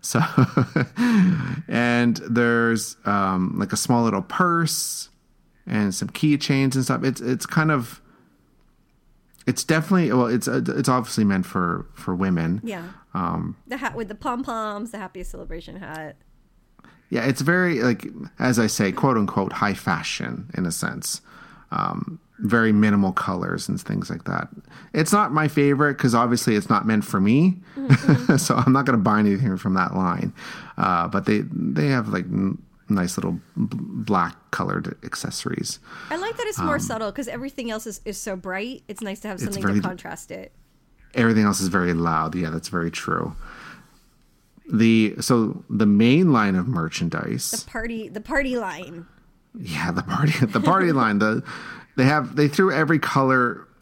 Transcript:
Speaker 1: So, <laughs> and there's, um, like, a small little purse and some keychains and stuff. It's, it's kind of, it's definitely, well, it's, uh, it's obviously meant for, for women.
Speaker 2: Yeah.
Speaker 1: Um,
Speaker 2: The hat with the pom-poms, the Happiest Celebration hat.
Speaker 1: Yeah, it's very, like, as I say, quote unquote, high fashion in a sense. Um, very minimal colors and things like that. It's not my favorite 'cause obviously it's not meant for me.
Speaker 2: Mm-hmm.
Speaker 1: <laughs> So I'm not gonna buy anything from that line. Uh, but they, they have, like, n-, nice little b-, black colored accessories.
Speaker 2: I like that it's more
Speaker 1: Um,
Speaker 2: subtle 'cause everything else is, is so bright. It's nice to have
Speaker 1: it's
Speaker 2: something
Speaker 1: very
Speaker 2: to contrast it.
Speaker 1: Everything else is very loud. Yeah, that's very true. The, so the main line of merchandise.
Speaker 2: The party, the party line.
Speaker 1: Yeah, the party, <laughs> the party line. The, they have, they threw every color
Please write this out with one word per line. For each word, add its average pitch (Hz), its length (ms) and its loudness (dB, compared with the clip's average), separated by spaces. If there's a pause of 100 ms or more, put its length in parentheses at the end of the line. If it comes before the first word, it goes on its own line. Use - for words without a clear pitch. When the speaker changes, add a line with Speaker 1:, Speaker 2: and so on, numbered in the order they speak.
Speaker 1:
So, - 200 0
<laughs> 160 1500 2
and 120 480 2 (120)
there's, 117 760 2
um, 95 540 0
like, 98 140 -2
a 107 40 -2
small 120 280 2
little 98 180 0
purse - 880 -2 (580)
and 104 280 0
some - 140 -6
keychains 143 680 2
and 131 80 2
stuff. 131 180 -2
It's, 131 180 -2
it's 120 260 -4
kind 156 260 2
of, 127 280 -2 (1500)
it's - 180 0
definitely, 160 480 2
well, 123 140 4
it's, 117 200 0
uh, 131 220 0
it's 131 200 0
obviously 117 360 0
meant 95 220 2
for, 90 480 -2
for - 200 -4
women. 90 480 0
Speaker 2:
Yeah. 190 220 -10 (280)
Speaker 1:
Um, 85 440 -4 (100)
Speaker 2:
The 269 120 -8
hat 277 180 -8
with 226 120 -8
the 208 60 -12
pom-poms, 226 760 -8
the 202 80 -12
Happiest 185 340 -12
Celebration 170 440 -14
hat. 156 400 -14 (960)
Speaker 1:
Yeah, 117 140 -2
it's 131 160 0
very, 170 420 2
like, 120 240 2 (320)
as 120 200 2
I 113 100 4
say, 101 240 0
quote 131 240 2
unquote, 98 380 0
high 101 200 0
fashion - 840 -4
in 92 80 -2
a 85 80 -2
sense. - 480 -6 (500)
Um, 50 500 -4 (180)
very 113 340 2
minimal 101 400 4
colors 90 560 -4
and 95 120 -4
things - 300 -6
like 82 140 -10
that. 50 240 -4 (440)
It's 156 200 2
not 202 200 4
my 156 160 2
favorite 143 500 2
'cause 120 160 2
obviously 120 420 2
it's 104 120 -2
not 107 180 2
meant 107 180 2
for 101 160 -2
me. 143 400 4 (160)
Speaker 2:
Mm-hmm. 160 600 4
Speaker 1:
<laughs> - 20 4
So - 180 2
I'm 123 160 4
not 135 140 4
gonna 127 120 4
buy 104 220 4
anything 98 360 2
from 92 180 -2
that 92 200 0
line. 92 380 0 (440)
Uh, 87 320 2
but 98 180 -2
they, 107 160 2 (100)
they - 360 0
have, 123 200 0
like, 95 160 -2
n-, 98 360 -2 (280)
nice 92 280 0
little - 160 -4 (240)
b-, 110 100 -2 (140)
black 101 560 -2 (140)
colored - 540 -4
accessories. - 720 -8 (320)
Speaker 2:
I 311 60 -6
like 427 200 -6
that 466 100 -4
it's 427 140 -6
more - 140 0
Speaker 1:
Um, 285 60 -2
Speaker 2:
subtle 220 320 -6
'cause 254 160 -8
everything 240 420 -8
else 220 160 -8
is, 214 180 -12
is 202 140 -10
so 202 180 -8
bright. 190 520 -8
It's 202 120 -12
nice 208 200 -8
to 214 80 -10
have 208 80 -8
Speaker 1:
it's - 80 -8
Speaker 2:
something 196 180 -6
Speaker 1:
very 104 180 0
Speaker 2:
to - 80 -4
contrast - 420 -12
it. - 220 -14 (640)
Speaker 1:
Everything 113 300 4
else 101 160 2
is 95 80 0
very 90 260 2
loud. 82 400 0
Yeah, 87 160 -2
that's 80 180 -8
very 85 220 -4
true. 82 440 -4 (1400)
The, 113 500 4
so 113 480 0
the 110 180 2
main 120 460 6
line 104 240 4
of 90 120 0
merchandise. 87 840 -4
Speaker 2:
The - 200 -8
party, 226 380 -8
the 208 120 -12
party 262 360 -2
line. 175 500 -10 (500)
Speaker 1:
Yeah, 175 360 -4
the - 100 -2
party, 151 300 0
<laughs> 131 140 2
the 107 140 0
party 175 300 4
line. 113 300 2
The, 110 240 0 (520)
they 127 80 4
have, 131 320 2
they 147 120 4
threw 175 240 2
every 151 260 2
color 131 720 0 (140)